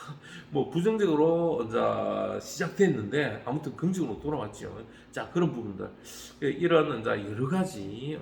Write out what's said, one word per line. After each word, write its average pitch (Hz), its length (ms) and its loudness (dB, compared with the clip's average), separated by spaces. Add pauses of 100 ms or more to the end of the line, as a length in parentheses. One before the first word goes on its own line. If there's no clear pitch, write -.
(100)
<laughs> - 400 -16
뭐 143 200 2
부정적으로 165 1000 4
이제 104 760 0
시작됐는데 135 1000 0
아무튼 135 300 -4
긍정으로 160 420 0
돌아왔죠. 113 680 -6 (280)
자, 117 180 -6
그런 170 220 2
부분들. 98 360 -6 (540)
예, 143 60 2
이런 151 520 4
이제 113 100 0
여러 107 380 -2
가지 131 720 -2